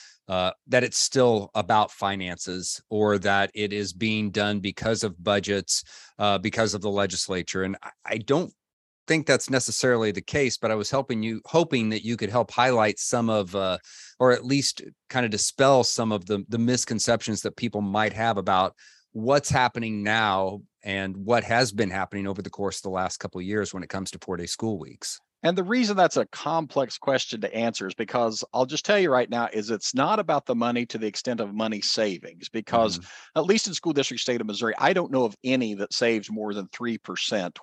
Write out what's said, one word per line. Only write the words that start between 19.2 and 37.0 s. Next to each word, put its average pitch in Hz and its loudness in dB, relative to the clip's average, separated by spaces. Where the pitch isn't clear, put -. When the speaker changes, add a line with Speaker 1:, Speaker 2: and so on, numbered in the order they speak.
Speaker 1:
happening 117 0
now 101 2
and 98 -4
what 104 2
has 117 2
been 101 -2
happening 98 -6
over 98 -6
the 95 -12
course 98 -6
of - -12
the 101 -8
last 92 -4
couple 92 -10
of 90 -6
years 101 -2
when 92 -8
it - -12
comes 95 -6
to 90 -14
four-day 87 -6
school 110 -4
weeks. - -12
Speaker 2:
And 175 2
the 185 -2
reason 208 0
that's 175 4
a 113 4
complex 147 -2
question 127 -2
to 101 -4
answer 110 -2
is - -8
because 113 -2
I'll 123 2
just 143 -4
tell 208 4
you 175 2
right 123 4
now 117 0
is 107 -4
it's - -4
not 165 2
about 160 0
the 127 0
money 120 0
to - -10
the 110 -4
extent 117 -4
of 101 -4
money 110 -2
savings, 95 -2
because 110 0
Speaker 1:
Mm-hmm. 92 -18
Speaker 2:
at 156 2
least 214 2
in 175 -6
school 165 -2
district 131 0
state 120 0
of 107 -4
Missouri, 107 -2
I 156 4
don't 180 0
know 131 2
of 104 -2
any 127 0
that 98 -6
saves 113 0
more 107 -4
than 98 -8
three 117 -6
percent 92 -4